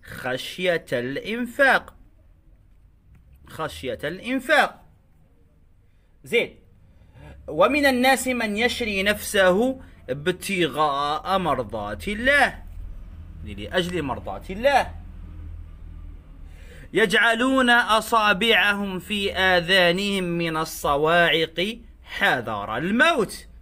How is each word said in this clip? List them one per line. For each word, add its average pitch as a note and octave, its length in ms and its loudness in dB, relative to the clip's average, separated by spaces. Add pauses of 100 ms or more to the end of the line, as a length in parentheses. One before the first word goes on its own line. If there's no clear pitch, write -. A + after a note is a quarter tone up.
خشية E3 880 -2
الإنفاق". G#3 1000 0 (1500)
خشية C3+ 560 -8
الإنفاق. A#3 840 -2 (1400)
زين. F#3 360 -2 (880)
"ومن C4+ 380 4
الناس C4 420 4
من A3+ 300 -2
يشري A3 460 -2
نفسه G#3 760 2 (280)
ابتغاء D3+ 1300 0
مرضات A2+ 680 -4
الله"، A#3+ 560 2 (840)
يعني G#2 100 -10
لأجل E3+ 460 -4
مرضات A#2+ 500 -8
الله. A#3 440 0 (2000)
"يجعلون A3+ 760 4
أصابعهم G#3 1300 2
في G3+ 340 -4
آذانهم F#3 880 4
من E3+ 340 -2
الصواعق D#3+ 1200 0 (260)
حذر A2+ 720 -2
الموت". A3+ 720 0 (140)